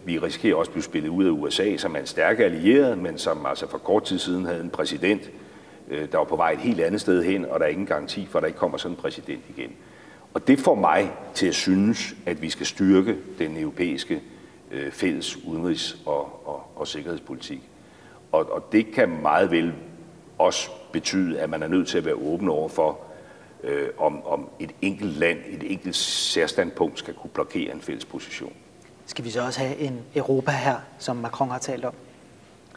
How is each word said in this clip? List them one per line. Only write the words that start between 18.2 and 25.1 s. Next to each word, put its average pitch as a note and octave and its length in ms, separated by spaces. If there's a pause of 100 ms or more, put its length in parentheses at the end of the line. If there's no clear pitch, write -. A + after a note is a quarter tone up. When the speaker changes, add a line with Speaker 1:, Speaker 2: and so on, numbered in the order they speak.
Speaker 1:
Og, D#2 200
og - 200
det G#2+ 200
kan A2+ 160 (140)
meget E2 280
vel E2+ 220 (640)
også - 320 (220)
betyde, E2 480
at D2+ 100
man D#2+ 120
er D#2 60
nødt F#2 200
til F2+ 100
at D#2 60
være D#2 100
åben E2 340
over D#2 200
for, D#2 300 (680)
øh, C#2+ 240 (100)
om, D2+ 280
om C#2+ 220 (100)
et E2+ 120 (120)
enkelt F#2+ 360